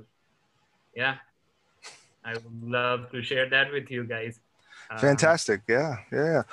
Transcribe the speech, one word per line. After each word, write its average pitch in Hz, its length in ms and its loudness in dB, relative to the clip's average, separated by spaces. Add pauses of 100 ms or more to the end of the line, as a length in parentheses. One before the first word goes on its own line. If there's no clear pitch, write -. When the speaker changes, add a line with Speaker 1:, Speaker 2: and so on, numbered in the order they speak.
(960)
Speaker 1:
yeah, 131 200 -2 (1080)
I 113 80 -8
would 117 320 -10
love 123 480 -2
to 123 100 -6
share 131 280 0
that 135 200 4
with 143 220 -6
you 123 120 -4
guys. 117 360 -8 (500)
Um, 110 80 -8
Speaker 2:
Fantastic. 143 680 4
Yeah, 127 300 2 (120)
yeah, 131 140 0
yeah. 156 180 2 (100)